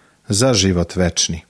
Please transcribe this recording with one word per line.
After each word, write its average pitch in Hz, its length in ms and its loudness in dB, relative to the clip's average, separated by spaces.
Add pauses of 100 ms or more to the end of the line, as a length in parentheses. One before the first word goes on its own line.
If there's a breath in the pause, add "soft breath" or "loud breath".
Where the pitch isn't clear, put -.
(280 soft breath)
za 120 260 2
život 92 420 0
večni. 87 540 -2